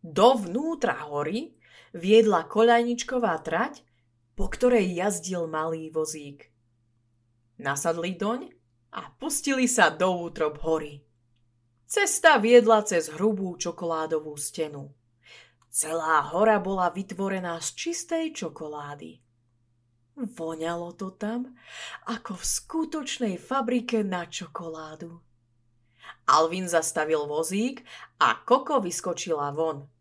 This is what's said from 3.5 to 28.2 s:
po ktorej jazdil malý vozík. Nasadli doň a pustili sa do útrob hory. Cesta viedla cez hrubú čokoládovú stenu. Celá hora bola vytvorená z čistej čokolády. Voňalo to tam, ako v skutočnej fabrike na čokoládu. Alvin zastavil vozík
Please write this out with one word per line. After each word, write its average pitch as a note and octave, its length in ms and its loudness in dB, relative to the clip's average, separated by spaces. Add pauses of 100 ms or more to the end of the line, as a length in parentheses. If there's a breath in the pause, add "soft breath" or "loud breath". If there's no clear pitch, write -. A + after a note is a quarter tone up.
po G3+ 160 0
ktorej A#3+ 480 4
jazdil F3+ 540 -2
malý D#3+ 420 -4
vozík. D3+ 560 -6 (1120)
Nasadli E3 560 -2
doň A#3+ 320 -4 (480)
a - 220 -14
pustili C4+ 500 0
sa E3+ 240 4
do F3+ 160 0 (160)
útrob D#3 400 -4
hory. D#3 400 -2 (800)
Cesta E4 560 4
viedla A3+ 480 8
cez D#3+ 240 0
hrubú F#3+ 480 -2
čokoládovú D#3+ 800 -4
stenu. D3 480 -8 (800 loud breath)
Celá D#3+ 640 2
hora G#3+ 240 6
bola F#3 320 0
vytvorená F#3 720 -4
z - 160 -6
čistej E4 560 -4
čokolády. D3 880 -10 (920)
Voňalo E3+ 840 -6
to F#3+ 200 -8
tam, A#3+ 360 -6 (560 loud breath)
ako G#3+ 280 -10
v - 80 -14
skutočnej D4+ 920 -4
fabrike A3+ 680 0
na F3+ 200 -4
čokoládu. E3 960 -12 (1080 loud breath)
Alvin E3 400 4
zastavil D#3+ 560 0
vozík F#3+ 600 -2 (340 loud breath)